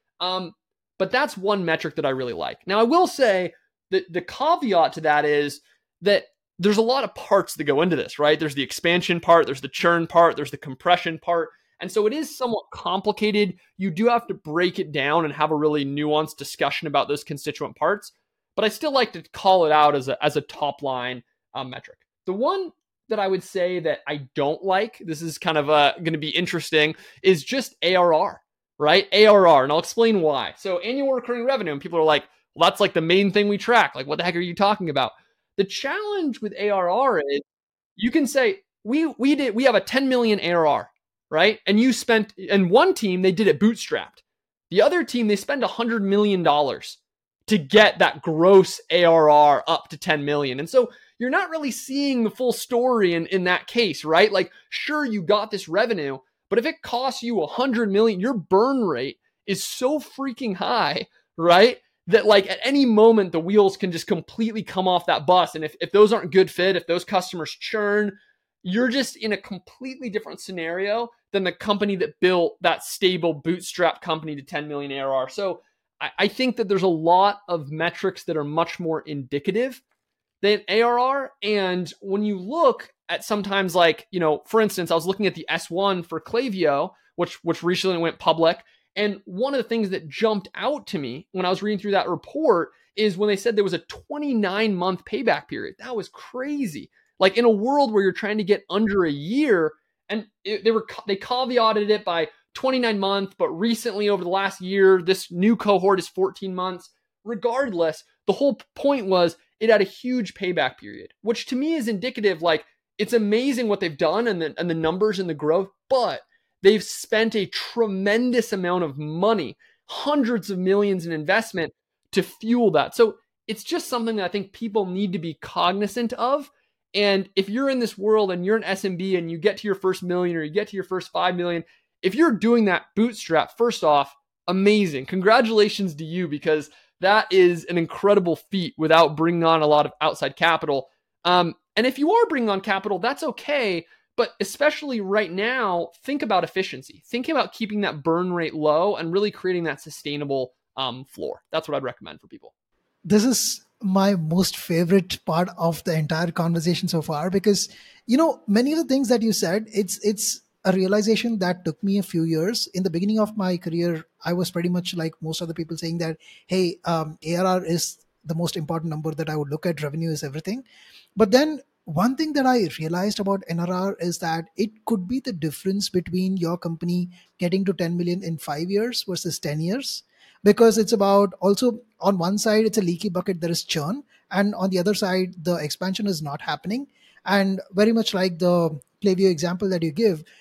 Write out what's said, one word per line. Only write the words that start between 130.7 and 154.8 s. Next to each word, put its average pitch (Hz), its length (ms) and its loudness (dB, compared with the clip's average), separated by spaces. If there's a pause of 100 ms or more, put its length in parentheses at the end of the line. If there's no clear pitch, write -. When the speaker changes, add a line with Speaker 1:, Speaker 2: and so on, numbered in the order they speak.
Speaker 1:
your 185 80 -6
first 180 280 -8
five 180 240 0
million, 175 280 -4 (380)
if 190 120 0
you're 311 180 4
doing 226 340 4
that 180 200 0 (100)
bootstrap, 208 600 0
first 233 260 0
off, 143 320 2 (320)
amazing. 190 580 2
Congratulations 208 920 2
to 156 100 -10
you, 170 220 -4
because 147 420 -2 (320)
that 202 280 2
is 175 360 4
an 175 120 -4
incredible 180 600 2
feat 180 400 -6
without 156 400 4
bringing 165 260 2
on 165 180 4
a 151 60 2
lot 147 180 4
of 131 140 -6
outside 151 380 -2
capital. 160 500 0 (380)
Um, 175 300 2 (200)
and 220 100 2
if 262 140 -2
you 320 140 2
are 466 140 4
bringing 247 220 -2
on 196 120 -2
capital, 196 360 -4
that's 240 240 -4
okay. 247 640 -4 (300)
But - 240 -2
especially 285 640 -2
right 196 280 0
now, 196 600 -2 (160)
think 277 160 -4
about 196 240 0
efficiency. - 600 -8
Think 240 220 -6
about 294 240 -2
keeping 208 300 -6
that 156 200 -4
burn 175 300 0
rate 170 220 -4
low 156 420 0
and 165 160 -6
really 202 180 -2
creating 180 360 -4
that 147 160 -6
sustainable, 143 720 -8 (240)
um, 127 260 -6
floor. - 380 -12 (100)
That's 160 160 -4
what 147 80 -4
I'd 139 80 -4
recommend 87 380 -14
for - 60 -20
people. - 260 -20 (500)
Speaker 2:
This 208 220 2
is - 400 -2 (160)
my 196 340 2
most 170 400 -2
favorite 180 680 0